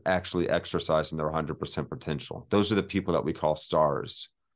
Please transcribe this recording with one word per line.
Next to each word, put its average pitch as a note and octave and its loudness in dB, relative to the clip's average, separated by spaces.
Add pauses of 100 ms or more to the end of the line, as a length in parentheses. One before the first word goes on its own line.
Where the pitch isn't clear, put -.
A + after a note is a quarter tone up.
actually F2+ 0
exercising E2 0
their D#2 0
hundred D#2 -2
percent D2+ -6
potential. - -6
Those G2+ 4
are G#2+ 4
the F#2+ 4
people F#2+ 0
that D#2+ 2
we D#2 -2
call D2+ 2
stars. - 0 (260)